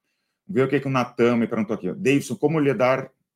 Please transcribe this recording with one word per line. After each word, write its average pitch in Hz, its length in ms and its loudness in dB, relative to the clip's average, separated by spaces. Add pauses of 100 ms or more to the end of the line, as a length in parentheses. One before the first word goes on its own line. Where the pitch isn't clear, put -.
(480)
Vê 113 160 0
o 135 40 0
que 139 140 0
que 139 60 -6
o 135 40 -2
Natan 120 460 2
me 113 100 2
perguntou 110 260 -2
aqui, 90 160 -6
ó. 71 40 -6
"Davidson, 127 420 0
como 151 240 0
lidar, 131 500 0 (260)